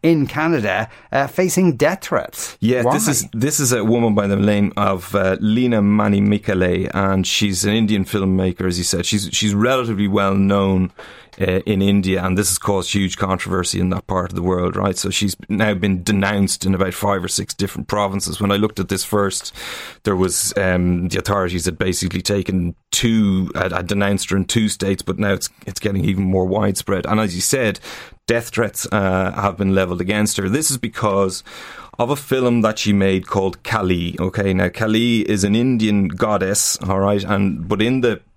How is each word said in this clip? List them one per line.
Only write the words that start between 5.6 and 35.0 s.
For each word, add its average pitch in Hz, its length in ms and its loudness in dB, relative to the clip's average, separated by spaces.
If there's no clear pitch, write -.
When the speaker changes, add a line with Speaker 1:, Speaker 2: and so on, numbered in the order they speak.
Speaker 2:
Manimikale, 101 1080 2
and 95 340 2
she's 98 400 0
an 104 80 2
Indian 107 300 2
filmmaker, 95 640 0
as 90 120 -2
you 87 40 -2
said. 90 220 -2
She's, 101 260 -2
she's 104 220 0
relatively 113 540 0
well 98 260 2
known, 98 580 2
uh, 92 280 0
in 98 160 0
India, 95 400 2
and 92 120 0
this 101 140 0
has - 80 -2
caused 98 340 -2
huge 98 260 0
controversy 92 640 -2
in 92 100 0
that 92 180 -4
part 90 240 -2
of 92 40 -10
the 90 60 -4
world, 90 340 0
right? 98 220 -2
So 95 140 -4
she's 98 240 -2
now 107 260 0
been 92 280 0
denounced 98 640 0
in 95 80 2
about 92 220 0
five 101 280 0
or 90 40 -6
six - 260 -4
different - 340 -6
provinces. 98 540 -2
When 101 100 0
I 101 40 2
looked 107 240 0
at 92 100 -4
this 95 140 -2
first, - 500 -2
there 98 140 0
was, 90 420 0
um, 90 520 2
the - 100 -2
authorities 90 460 -2
had 85 120 -2
basically 92 460 -2
taken 95 500 -2
two, 101 640 2
had, 90 180 -2
had 90 140 -4
denounced 101 460 0
her 95 60 2
in 92 80 0
two 110 220 0
states, - 360 -2
but 95 160 -6
now 101 140 0
it's, - 140 -4
it's 98 120 -12
getting 98 260 -2
even 98 180 0
more 92 220 2
widespread. 98 600 -2
And 107 140 0
as 98 160 -2
you 90 60 -4
said, 117 380 0
death 117 240 -2
threats, - 420 -4
uh, 95 420 0
have 98 240 -2
been 95 180 2
levelled 90 260 0
against 104 360 0
her. 95 120 -2
This 147 220 0
is 127 80 -4
because 98 640 -2
of 120 100 0
a 143 60 0
film 127 460 0
that 110 180 0
she 104 140 2
made 98 340 2
called 95 340 -2
Kali. 92 580 -2
Okay, 95 360 0
now 92 140 2
Kali 110 500 2